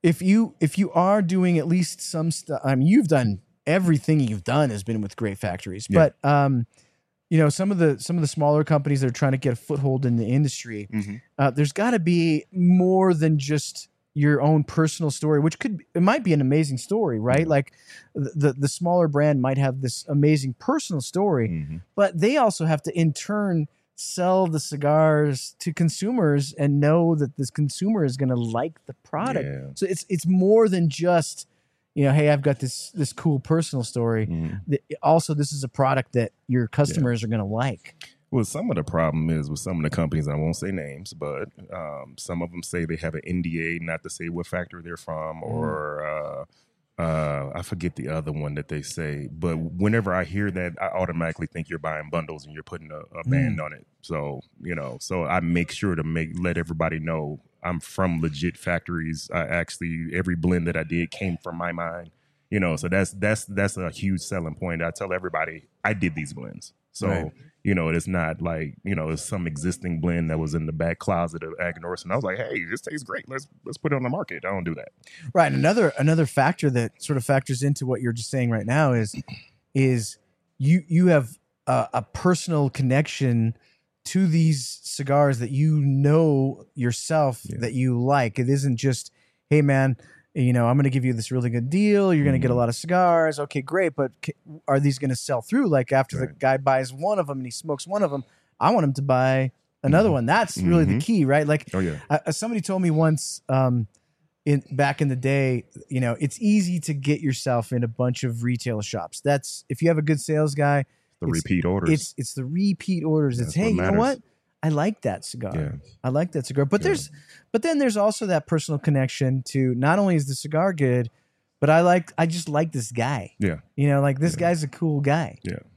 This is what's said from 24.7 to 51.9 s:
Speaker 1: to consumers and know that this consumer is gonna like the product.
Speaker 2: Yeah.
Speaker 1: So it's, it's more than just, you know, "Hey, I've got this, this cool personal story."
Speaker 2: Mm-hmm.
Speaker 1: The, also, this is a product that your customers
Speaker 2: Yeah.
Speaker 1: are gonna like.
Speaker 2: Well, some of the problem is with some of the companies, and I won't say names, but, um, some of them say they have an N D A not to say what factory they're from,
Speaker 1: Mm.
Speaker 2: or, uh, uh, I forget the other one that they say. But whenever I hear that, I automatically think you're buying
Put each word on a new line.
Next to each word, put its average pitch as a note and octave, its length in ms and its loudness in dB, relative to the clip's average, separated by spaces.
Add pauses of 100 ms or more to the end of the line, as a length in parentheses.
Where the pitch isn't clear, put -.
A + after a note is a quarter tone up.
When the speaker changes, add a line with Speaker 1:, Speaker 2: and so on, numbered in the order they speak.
Speaker 1:
to E3+ 120 -4
consumers D#3+ 840 2
and C#3+ 260 2
know E3 340 4
that D3 240 -2
this C3 120 -2
consumer F3+ 540 0
is C3 140 -2
gonna B2+ 180 0
like A#2+ 480 -4
the - 100 -16
product. F#3+ 520 -4
Speaker 2:
Yeah. C#3 300 -8
Speaker 1:
So G3 100 -2
it's, F3+ 240 -4
it's E3 160 -2
more G3 420 6
than F3 220 2
just, E3+ 580 0 (460)
you C#3+ 100 2
know, C3+ 80 4
"Hey, D3 180 6
I've C#3+ 120 2
got C#3 180 2
this, - 300 -8
this D#3 240 -2
cool D3 240 0
personal D#3 460 -2
story." A2+ 420 0
Speaker 2:
Mm-hmm. D#2+ 300 -4 (100)
Speaker 1:
The, C#3 140 0 (220)
also, D#3+ 320 4
this D3 180 -2
is C#3+ 120 -8
a A#2 40 -8
product C3+ 460 0
that A#2 180 2 (160)
your B2 200 2
customers B2+ 540 0
Speaker 2:
Yeah. A2+ 60 -6
Speaker 1:
are - 20 -4
gonna A2 160 -2
like. A#2 480 -4 (360)
Speaker 2:
Well, A#2 160 0
some G3+ 240 -6
of G2 60 -2
the D#2+ 60 -2
problem D#2+ 460 0
is D2+ 220 -2
with D2+ 100 -6
some F#2 160 -6
of D#2+ 60 -2
the D#2 120 -2
companies, D#2 320 0
and D2 80 -4
I D2 40 -2
won't D#2+ 180 -2
say G2 160 -8
names, D2+ 400 -10
but, D2 380 -8 (200)
um, D2 460 -12
some F2 240 -8
of F2 100 -6
them E2+ 120 -12
say E2+ 240 -4
they D#2+ 100 -6
have D#2 180 -6
an D#2 120 -8
N F2+ 160 -4
D E2 340 -4
A - 80 -8
not E2 200 -8
to D#2+ 60 -12
say E2+ 200 -10
what F2 160 -8
factory F2 360 -8
they're E2+ 140 -12
from, D#2+ 460 -10
Speaker 1:
Mm. - 0 -
Speaker 2:
or, D2+ 640 -6
uh, D2 380 -6 (540)
uh, D2+ 560 -2
I E2+ 80 -8
forget F2 340 -6
the B1 120 -8
other D#2 240 -6
one D2 220 -6
that D2+ 140 -8
they D2+ 120 -6
say. C#2+ 500 -8
But D#2+ 280 -4
whenever F#2+ 560 0
I F#2 100 0
hear G2 260 -4
that, F2+ 300 -6
I F#2+ 80 -2
automatically E2 580 -4
think E2 220 -10
you're E2 100 -8
buying D2+ 320 -8